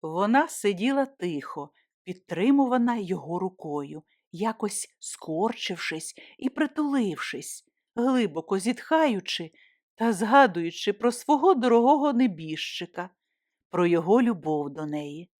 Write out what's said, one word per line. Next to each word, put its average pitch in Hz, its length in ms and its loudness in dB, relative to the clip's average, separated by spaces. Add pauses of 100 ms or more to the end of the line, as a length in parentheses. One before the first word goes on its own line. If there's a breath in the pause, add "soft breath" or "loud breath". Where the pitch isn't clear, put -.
Вона 208 460 2
сиділа 233 580 0
тихо, 156 640 -8 (320)
підтримувана 240 960 0
його 175 420 -6
рукою, 151 640 -8 (300)
якось 214 680 -6
скорчившись - 1160 -6 (240 loud breath)
і 262 120 -4
притулившись, 277 1160 -4 (280)
глибоко 214 640 0
зітхаючи 226 920 -2 (420 soft breath)
та 233 180 0
згадуючи 202 800 4
про 240 200 0
свого 294 420 4
дорогого 262 580 4
небіжчика, 175 960 -4 (600)
про 175 160 2
його 175 360 4
любов 156 480 0
до 151 160 -8
неї. 147 540 -8